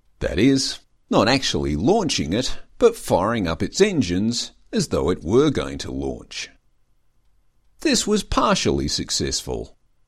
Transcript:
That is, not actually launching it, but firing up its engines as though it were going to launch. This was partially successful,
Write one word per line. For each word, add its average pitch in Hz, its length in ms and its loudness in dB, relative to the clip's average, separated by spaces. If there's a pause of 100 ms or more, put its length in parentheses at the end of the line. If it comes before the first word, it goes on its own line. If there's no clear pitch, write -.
(200)
That - 180 -2
is, 135 400 2 (320)
not 110 180 4
actually 76 460 0
launching 123 580 0
it, 117 260 -2 (200)
but 240 180 4
firing 101 520 0
up 82 120 -4
its - 200 -2
engines 117 720 0 (200)
as 196 160 -2
though 73 200 0
it - 140 -2
were 135 280 4
going 69 280 -4
to - 140 -10
launch. 67 580 -8 (1300)
This 269 280 2
was 208 160 2
partially 110 640 0
successful, - 880 -6 (320)